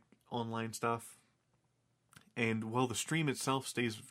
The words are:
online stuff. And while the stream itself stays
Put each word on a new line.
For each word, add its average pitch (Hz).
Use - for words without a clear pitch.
online 113
stuff. 117
And 113
while 120
the 113
stream 160
itself 135
stays 117